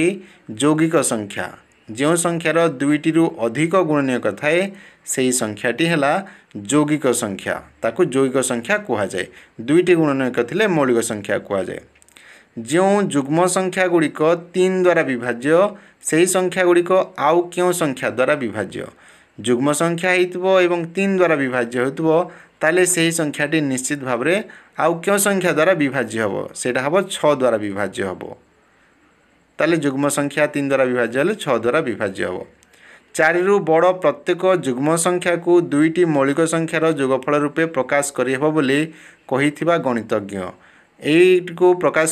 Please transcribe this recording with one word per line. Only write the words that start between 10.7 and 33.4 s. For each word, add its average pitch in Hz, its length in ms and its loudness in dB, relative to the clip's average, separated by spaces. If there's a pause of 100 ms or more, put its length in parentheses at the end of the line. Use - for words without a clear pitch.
ସଂଖ୍ୟା 107 380 -4
କୁହାଯାଏ। 95 420 -6 (800)
ଯେଉଁ 190 440 2
ଯୁଗ୍ମ 143 440 0
ସଂଖ୍ୟାଗୁଡ଼ିକ 180 720 0 (340)
ତିନି 185 280 2
ଦ୍ୱାରା 170 200 4
ବିଭାଜ୍ୟ, 123 520 -2 (480)
ସେହି 165 240 2
ସଂଖ୍ୟାଗୁଡ଼ିକ 180 640 2 (280)
ଆଉ 156 200 4 (120)
କେଉଁ 180 220 0
ସଂଖ୍ୟା 139 380 -2
ଦ୍ୱାରା 127 240 0
ବିଭାଜ୍ୟ? 104 480 -6 (580)
ଯୁଗ୍ମ 123 320 2
ସଂଖ୍ୟା 170 360 -2
ହେଇଥିବ 180 360 0 (160)
ଏବଂ 175 240 2
ତିନି 190 340 -2
ଦ୍ୱାରା 160 180 4
ବିଭାଜ୍ୟ 123 420 -2
ହେଉଥିବ, 156 300 -2 (520)
ତାହେଲେ 170 260 2
ସେହି 165 260 0
ସଂଖ୍ୟାଟି 156 480 -2
ନିଶ୍ଚିତ 139 440 -4
ଭାବରେ 131 300 0 (440)
ଆଉ 160 220 2
କେଉଁ 202 180 0
ସଂଖ୍ୟା 190 340 0
ଦ୍ୱାରା 160 220 2
ବିଭାଜ୍ୟ 127 440 -2
ହେବ? 104 160 -2 (200)
ସେଇଟା 127 260 -4
ହେବ 143 140 -2 (140)
ଛଅ 151 260 0
ଦ୍ୱାରା 123 240 2
ବିଭାଜ୍ୟ 101 440 -6
ହେବ। 98 200 -8 (1400)
ତାହେଲେ 165 180 2
ଯୁଗ୍ମ 139 320 -2
ସଂଖ୍ୟା 143 380 0
ତିନି 143 220 -4
ଦ୍ୱାରା 135 160 2
ବିଭାଜ୍ୟ 123 340 -2
ହେଲେ 180 160 0
ଛଅ 147 240 -2
ଦ୍ୱାରା 120 220 0
ବିଭାଜ୍ୟ 101 440 -4
ହେବ। 92 140 -6 (760)
ଚାରିରୁ 175 440 2